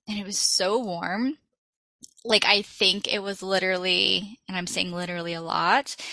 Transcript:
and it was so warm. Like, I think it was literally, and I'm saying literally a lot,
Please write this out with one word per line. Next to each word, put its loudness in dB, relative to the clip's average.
and -4
it -6
was -4
so 2
warm. -2
Like, 4
I 4
think 0
it -2
was -6
literally, 0
and -6
I'm -4
saying -4
literally -6
a -8
lot, 2